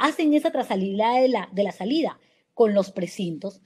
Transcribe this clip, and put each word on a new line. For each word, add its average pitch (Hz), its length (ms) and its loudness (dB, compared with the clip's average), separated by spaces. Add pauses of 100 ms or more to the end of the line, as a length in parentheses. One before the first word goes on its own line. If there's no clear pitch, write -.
hacen 294 320 2
esa 302 180 2
trazabilidad 220 720 0
de 262 80 4
la, 208 240 -4
de 196 100 0
la 185 80 -2
salida? 226 480 -4 (340)
Con 220 200 4
los 190 180 0
precintos. 175 760 -8